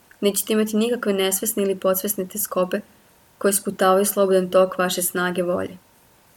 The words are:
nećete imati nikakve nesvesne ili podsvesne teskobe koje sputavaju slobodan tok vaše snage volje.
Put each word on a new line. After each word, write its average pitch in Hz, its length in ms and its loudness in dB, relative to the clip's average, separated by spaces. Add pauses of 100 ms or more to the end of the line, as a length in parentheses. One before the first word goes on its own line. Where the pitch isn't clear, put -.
(200)
nećete 202 320 0
imati 214 240 0
nikakve 226 360 0
nesvesne 196 500 -2
ili 196 160 0
podsvesne 190 500 -2
teskobe 185 520 -4 (580)
koje 196 140 2
sputavaju 190 520 2
slobodan 190 460 2
tok 185 280 2
vaše 185 240 -2
snage 180 400 -2
volje. 180 360 -4 (580)